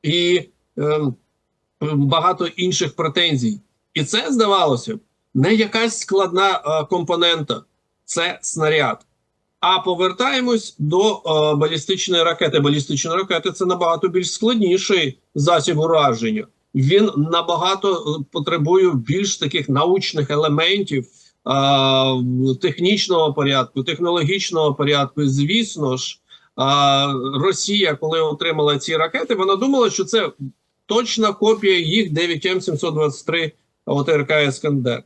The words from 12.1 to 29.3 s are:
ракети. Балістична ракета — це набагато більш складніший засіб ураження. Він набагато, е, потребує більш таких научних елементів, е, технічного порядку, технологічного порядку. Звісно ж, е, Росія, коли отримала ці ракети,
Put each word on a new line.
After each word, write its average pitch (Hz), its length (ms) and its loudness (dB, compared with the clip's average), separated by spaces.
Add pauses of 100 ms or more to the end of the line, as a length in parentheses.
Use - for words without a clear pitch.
ракети. 165 380 0
Балістична 147 560 -2
ракета — 190 360 -2
це 185 140 -4
набагато 175 420 0
більш 175 240 -2
складніший 190 840 0 (160)
засіб 160 440 2
ураження. 123 680 0 (280)
Він 190 420 4
набагато, 170 760 0
е, 151 400 -4
потребує 170 640 2
більш 151 440 -2
таких 147 300 -4
научних 156 640 0
елементів, 151 720 0
е, - 40 -20 (1500)
технічного 170 680 0
порядку, 135 500 -2
технологічного 170 920 0
порядку. 143 520 0
Звісно 147 680 -2
ж, - 240 -10 (380)
е, 127 40 -2 (760)
Росія, 185 540 0
коли 160 260 -2
отримала 151 580 0
ці 160 180 -6
ракети, 165 380 -2